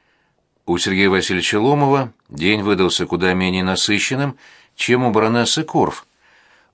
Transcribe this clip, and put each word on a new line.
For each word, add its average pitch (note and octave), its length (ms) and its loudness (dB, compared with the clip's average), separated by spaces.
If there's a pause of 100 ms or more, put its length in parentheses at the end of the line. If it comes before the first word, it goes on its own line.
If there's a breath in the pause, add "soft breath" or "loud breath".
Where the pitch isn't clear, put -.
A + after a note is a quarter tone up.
(640)
У F2 120 -2
Сергея G2 320 2
Васильевича F#2 500 0
Ломова C3+ 540 2 (160)
день F#2+ 320 0
выдался F#2 440 0
куда F#2 280 0
менее F#2 320 0
насыщенным, G#2+ 720 -2 (360 soft breath)
чем B2 300 0
у A#2+ 80 2
баронессы A2+ 520 0
Корф. B2 440 -2 (680 soft breath)